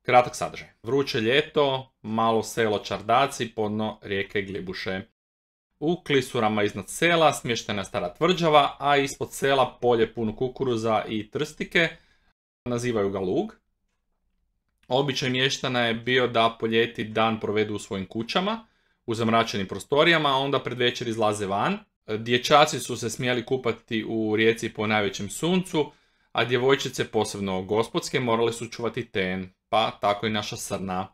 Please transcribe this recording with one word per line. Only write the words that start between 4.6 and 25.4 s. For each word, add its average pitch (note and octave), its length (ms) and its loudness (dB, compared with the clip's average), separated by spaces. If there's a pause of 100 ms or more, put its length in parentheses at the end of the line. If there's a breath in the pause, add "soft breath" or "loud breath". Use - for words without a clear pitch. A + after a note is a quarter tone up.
U E3 240 -2
klisurama A2 600 0
iznad G2+ 260 -4
sela E3 440 4
smještena A2+ 480 -4
je F2+ 40 -6
stara F2+ 280 -4
tvrđava, D#3+ 680 4
a C#3+ 180 4
ispod C3+ 360 -2
sela C#3 480 2
polje A#2 320 4
puno A2 220 -4
kukuruza A2+ 720 -2
i G#2+ 240 -6
trstike, - 580 -2 (760 loud breath)
nazivaju A#2 440 0
ga F#2+ 100 -2
lug. A#2+ 360 -2 (1300)
Običaj C3+ 420 0
mještana B2+ 560 0
je A#2 80 0
bio B2 340 2
da A#2 320 2
po A#2 80 -2
ljeti A2+ 360 0
dan A2 360 0
provedu G#2 360 0
u G2+ 40 -6
svojim F#2+ 260 -6
kućama, F#3 640 -4 (380 soft breath)
u A2+ 100 -2
zamračenim A2+ 520 0
prostorijama, D3+ 640 2
a C3+ 80 2
onda C#3 220 0
pred B2 180 -6
večer A#2+ 300 0
izlaze G#2+ 380 0
van. A#2+ 340 0 (280)
Dječaci B2 720 4
su A#2+ 180 -6
se A#2 120 -4
smjeli B2 360 -2
kupati A#2 640 -2
u A2 280 0
rijeci A2+ 380 0
po G#2+ 140 -4
najvećem G2+ 420 -2
suncu, E3 640 -2 (400 soft breath)